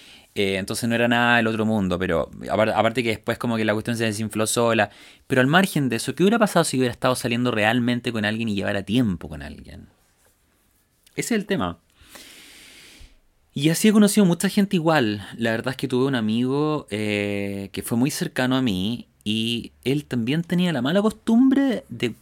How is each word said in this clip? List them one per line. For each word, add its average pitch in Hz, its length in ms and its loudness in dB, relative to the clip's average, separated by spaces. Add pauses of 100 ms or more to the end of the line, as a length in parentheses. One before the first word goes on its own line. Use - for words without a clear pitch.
(360)
Eh, 95 220 0
entonces 113 300 -6
no 117 60 0
era 117 140 2
nada 120 300 4
del 113 100 2
otro 110 180 0
mundo, 95 320 2
pero 85 320 0 (180)
apar-, 104 240 0
aparte 113 300 0
que 117 60 -2
después 113 280 -4
como 117 200 -4
que 110 80 -2
la 107 80 0
cuestión 110 240 -4
se 117 80 -2
desinfló 107 420 -2
sola. 113 440 2 (360)
Pero 131 140 2
al 131 80 4
margen 156 400 2
de 113 80 -2
eso, 131 180 -4
¿qué 160 80 0
hubiera 208 160 4
pasado 180 260 2
si - 140 -2
hubiera 123 140 2
estado 127 240 0
saliendo 120 340 0
realmente 117 600 0
con 107 120 -2
alguien 113 240 -2
y 104 60 -2
llevara 101 300 -4
tiempo 98 440 0
con 76 140 -12
alguien? 76 460 -16 (1300)
Ese 185 180 -4
es 208 60 0
el 196 60 -8
tema. 98 320 -4 (1700)
Y 143 180 0
así 190 180 4
he 208 40 6
conocido 208 320 6
mucha 170 240 2
gente 196 280 2
igual. 127 500 2 (100)
La 113 140 -2
verdad 113 220 -4
es 127 40 -10
que 135 120 -6
tuve 127 180 0
un 139 80 -2
amigo, 127 760 -2
eh, 101 840 -4
que 101 100 -8
fue 117 160 -2
muy 135 140 0
cercano 131 440 -2
a 131 60 0
mí 104 460 -2 (160)
y 110 480 -4 (120)
él 143 200 -2
también 127 380 -2
tenía 180 300 -2
la 127 100 -2
mala 165 180 0
costumbre 247 880 2
de 120 340 -4